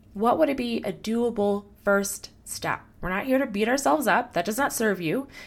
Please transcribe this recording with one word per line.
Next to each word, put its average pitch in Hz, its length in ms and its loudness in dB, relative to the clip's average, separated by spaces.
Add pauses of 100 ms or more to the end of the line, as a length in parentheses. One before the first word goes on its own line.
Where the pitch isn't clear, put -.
(120)
What 226 260 2
would 302 120 4
it 269 80 -2
be 233 240 -2
a 185 100 -4
doable 208 720 0 (180)
first 202 460 0 (160)
step? - 380 -6 (180)
We're 170 80 -6
not 190 160 -2
here 262 140 4
to 269 80 0
beat 214 220 0
ourselves 277 380 2
up. 214 280 2
That 170 100 0
does 214 140 -4
not 277 140 0
serve 202 280 0
you. 180 260 -2 (200)